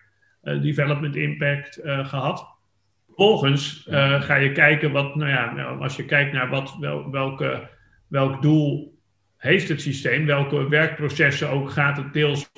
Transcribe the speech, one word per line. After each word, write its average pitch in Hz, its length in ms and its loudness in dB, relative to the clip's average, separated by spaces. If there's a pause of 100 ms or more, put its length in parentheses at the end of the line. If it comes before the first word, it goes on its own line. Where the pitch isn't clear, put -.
(420)
eh, 147 200 -4
development 143 540 0
impact, 147 600 -2
eh, 139 320 -6
gehad. 139 380 -4 (760)
Vervolgens, 139 640 2
eh, 139 340 2
ga 139 120 2
je 139 180 4
kijken 151 400 4
wat, 139 220 -2
nou 151 160 -2
ja, 123 220 0
nou, 131 280 -8
als 135 160 -4
je 139 80 -8
kijkt 143 280 2
naar 127 160 -2
wat, 135 320 -4
wel-, 143 300 -6
welke, 135 580 -4 (400)
welk 135 340 0
doel 151 560 2 (380)
heeft 175 320 0
het 160 120 -2
systeem, 139 460 -2
welke 143 420 0
werkprocessen 147 840 0
ook 139 200 -2
gaat 143 260 0
het 139 160 -8
deels 147 460 0